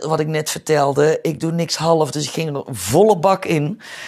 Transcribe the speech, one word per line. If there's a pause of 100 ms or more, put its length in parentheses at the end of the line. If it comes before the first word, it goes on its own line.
wat
ik
net
vertelde,
ik
doe
niks
half,
dus
ik
ging
er
volle
bak
in. (280)